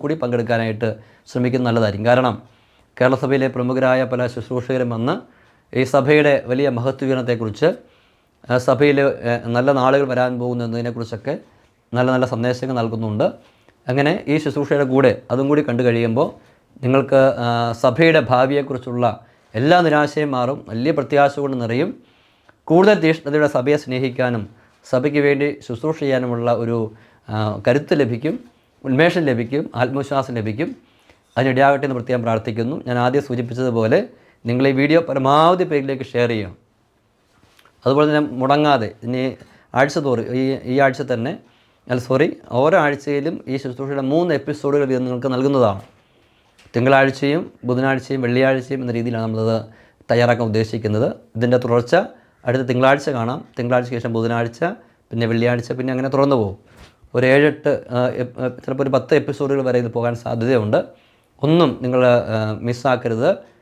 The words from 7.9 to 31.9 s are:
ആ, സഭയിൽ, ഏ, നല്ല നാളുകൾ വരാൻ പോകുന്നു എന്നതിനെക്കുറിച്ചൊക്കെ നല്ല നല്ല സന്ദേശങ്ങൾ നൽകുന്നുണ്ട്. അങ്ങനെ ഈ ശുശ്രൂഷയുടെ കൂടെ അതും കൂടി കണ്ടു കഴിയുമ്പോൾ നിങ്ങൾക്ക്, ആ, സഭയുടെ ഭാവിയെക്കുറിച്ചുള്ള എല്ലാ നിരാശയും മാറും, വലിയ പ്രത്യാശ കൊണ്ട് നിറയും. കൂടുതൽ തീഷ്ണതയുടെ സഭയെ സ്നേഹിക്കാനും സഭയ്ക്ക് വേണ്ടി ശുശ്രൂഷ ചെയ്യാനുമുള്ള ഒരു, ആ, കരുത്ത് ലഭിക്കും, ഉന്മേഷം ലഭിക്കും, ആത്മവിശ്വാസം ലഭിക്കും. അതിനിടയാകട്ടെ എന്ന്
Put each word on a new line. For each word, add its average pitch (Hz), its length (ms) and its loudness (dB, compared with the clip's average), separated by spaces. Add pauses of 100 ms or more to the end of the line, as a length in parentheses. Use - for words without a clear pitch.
ആ, 123 40 2 (140)
സഭയിൽ, 139 300 4 (300)
ഏ, 120 40 0 (240)
നല്ല 131 140 2 (100)
നാളുകൾ 135 320 4
വരാൻ 127 200 0 (100)
പോകുന്നു 123 240 -4
എന്നതിനെക്കുറിച്ചൊക്കെ 117 680 -6 (640)
നല്ല 127 180 2
നല്ല 127 200 2
സന്ദേശങ്ങൾ 123 460 -4
നൽകുന്നുണ്ട്. 113 460 -2 (640)
അങ്ങനെ 139 220 0 (200)
ഈ 151 120 2
ശുശ്രൂഷയുടെ 143 480 0
കൂടെ 127 200 4 (200)
അതും 135 180 0
കൂടി 147 180 4
കണ്ടു 120 200 0
കഴിയുമ്പോൾ 117 400 0 (560)
നിങ്ങൾക്ക്, 135 380 4 (220)
ആ, 120 40 0 (340)
സഭയുടെ 156 480 4
ഭാവിയെക്കുറിച്ചുള്ള 127 760 0 (520)
എല്ലാ 151 260 4
നിരാശയും 151 520 0
മാറും, 123 220 -2 (120)
വലിയ 120 260 -2
പ്രത്യാശ 139 360 2 (100)
കൊണ്ട് 135 180 -4
നിറയും. 120 300 -2 (800)
കൂടുതൽ 190 340 6
തീഷ്ണതയുടെ 151 500 0
സഭയെ 139 300 0
സ്നേഹിക്കാനും 127 580 -2 (480)
സഭയ്ക്ക് 143 360 0
വേണ്ടി 143 200 2 (200)
ശുശ്രൂഷ 151 360 -6
ചെയ്യാനുമുള്ള 123 480 0 (120)
ഒരു, 117 140 -2 (560)
ആ, 107 40 -4 (300)
കരുത്ത് 143 340 2
ലഭിക്കും, 123 340 -2 (540)
ഉന്മേഷം 165 420 2
ലഭിക്കും, 117 340 -2 (160)
ആത്മവിശ്വാസം 135 600 -2
ലഭിക്കും. 113 280 -4 (680)
അതിനിടയാകട്ടെ 135 500 4
എന്ന് 131 120 -4